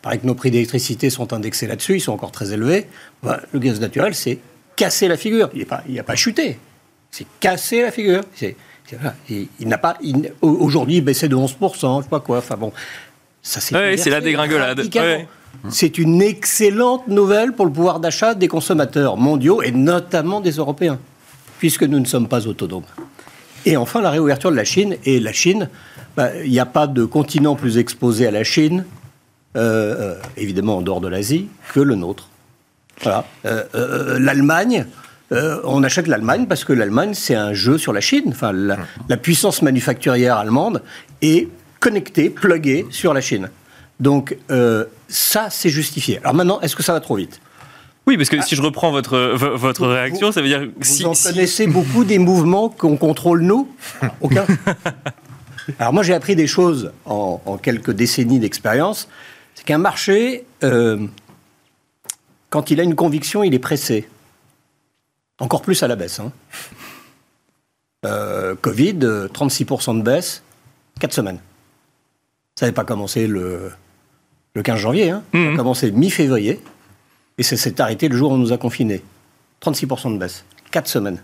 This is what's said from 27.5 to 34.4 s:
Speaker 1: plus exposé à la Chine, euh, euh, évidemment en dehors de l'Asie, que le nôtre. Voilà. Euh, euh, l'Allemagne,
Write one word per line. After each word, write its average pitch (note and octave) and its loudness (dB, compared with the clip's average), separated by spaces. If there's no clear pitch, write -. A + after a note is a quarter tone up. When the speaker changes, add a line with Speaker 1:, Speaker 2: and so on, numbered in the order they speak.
Speaker 1:
plus A#2+ 0
exposé A#2+ 0
à G#2+ 2
la G#2+ 0
Chine, D#3+ 2
euh, A2 0
euh, F#2+ -18
évidemment G2 -2
en F2+ -4
dehors F2+ -2
de F#2 -6
l'Asie, G#2+ -2
que C3+ 4
le C#3 4
nôtre. F#2 -6
Voilà. A2 -2
Euh, A2 -4
euh, B2+ -4
l'Allemagne, D3 2